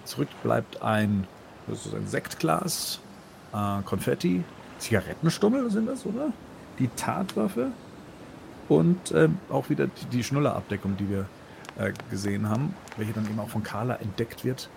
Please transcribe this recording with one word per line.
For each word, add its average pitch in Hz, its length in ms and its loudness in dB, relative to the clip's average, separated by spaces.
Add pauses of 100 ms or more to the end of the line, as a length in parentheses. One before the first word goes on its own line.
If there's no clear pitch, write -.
Zurück - 260 -2 (120)
bleibt 117 400 0
ein, 104 460 4 (400)
das 110 180 -6
ist 104 80 -6
ein 104 140 -4
Sektglas, - 1000 -2 (460)
äh, 101 300 0
Konfetti, 139 600 2 (340)
Zigarettenstummel 202 920 2
sind 220 180 2
das, 262 180 -4
oder? 247 280 0 (460)
Die 127 100 4
Tatwaffe 214 880 0 (920)
und, 165 440 6
ähm, 160 280 8 (100)
auch 135 200 0
wieder 143 180 4
die, - 180 -6
die 120 180 0
Schnullerabdeckung, 98 760 0
die 98 120 0
wir, 98 200 -2 (460)
äh, 98 180 0 (160)
gesehen 101 400 0
haben, 123 260 0 (220)
welche 107 160 -2
dann 110 120 0
eben 107 140 -2
auch 104 100 -4
von 107 140 -2
Carla 113 320 -2
entdeckt - 480 -4
wird. 127 340 -2